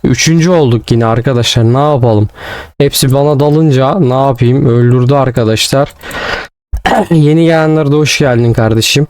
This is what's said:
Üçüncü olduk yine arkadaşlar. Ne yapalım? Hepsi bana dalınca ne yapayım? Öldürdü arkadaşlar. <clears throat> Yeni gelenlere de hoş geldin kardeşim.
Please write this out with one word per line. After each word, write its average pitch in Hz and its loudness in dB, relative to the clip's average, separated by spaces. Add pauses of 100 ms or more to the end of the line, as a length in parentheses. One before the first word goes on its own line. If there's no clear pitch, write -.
Üçüncü 160 0
olduk 127 0
yine 117 0
arkadaşlar. 117 0
Ne 135 2
yapalım? 113 0 (480)
Hepsi 139 0
bana 143 0
dalınca 147 2
ne 127 0
yapayım? 131 0
Öldürdü 123 2
arkadaşlar. 127 -2 (920)
<clears throat> - -2
Yeni 160 2
gelenlere 156 0
de 147 2
hoş 151 -2
geldin 120 2
kardeşim. 113 0